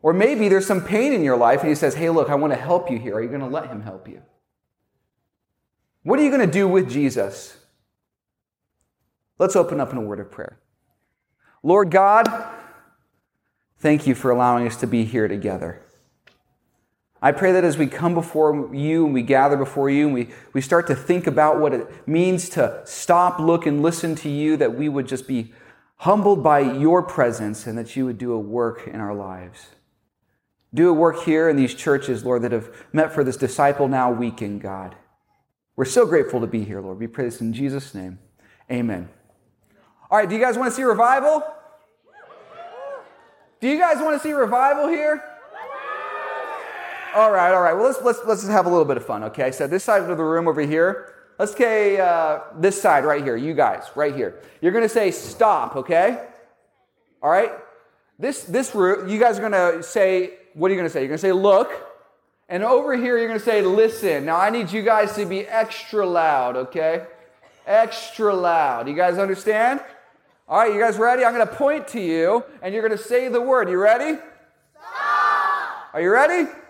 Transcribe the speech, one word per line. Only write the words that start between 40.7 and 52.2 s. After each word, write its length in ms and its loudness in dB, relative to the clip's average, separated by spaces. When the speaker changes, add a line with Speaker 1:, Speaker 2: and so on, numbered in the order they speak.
Speaker 1:
see 80 -4
revival? 600 4
Do 80 -4
you 120 0
guys 200 2
want 160 0
to 40 -4
see 140 -6
revival 540 2
here? 360 -2
All 160 6
right, 200 4
all 120 4
right. 100 4
Well, 120 2
let's, 180 2
let's, 200 2
let's 180 0
just 100 -4
have 160 4
a 20 0
little 160 4
bit 120 -2
of 100 -8
fun, 160 -8
okay? 280 -4
So 140 -4
this 180 -2
side 200 2
of 120 -4
the 80 -2
room 240 0
over 140 0
here, 540 0
let's 180 -4
say, 420 2
uh, 420 2